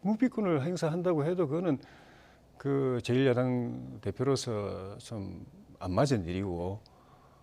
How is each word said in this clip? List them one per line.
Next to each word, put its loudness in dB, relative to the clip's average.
묵비권을 2
행사한다고 0
해도 2
그거는 0
그 0
제일 4
야당 0
대표로서 -2
좀 -10
안 -4
맞은 4
일이고, -4